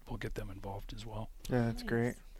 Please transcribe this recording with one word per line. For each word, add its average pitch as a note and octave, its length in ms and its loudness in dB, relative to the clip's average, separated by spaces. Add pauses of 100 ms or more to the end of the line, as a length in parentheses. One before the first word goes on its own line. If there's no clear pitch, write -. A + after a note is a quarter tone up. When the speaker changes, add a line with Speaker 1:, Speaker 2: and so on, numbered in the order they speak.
Speaker 1:
we'll A2+ 100 -2
get A2+ 160 -2
them G#2 160 -4
involved G2 440 -6
as G#2+ 120 -6
well. A2 240 -4 (180)
Speaker 2:
Yeah, B2 180 8
that's A2+ 160 0
Speaker 3:
Nice. A2+ 60 -4
Speaker 2:
great. A#2 260 4 (260)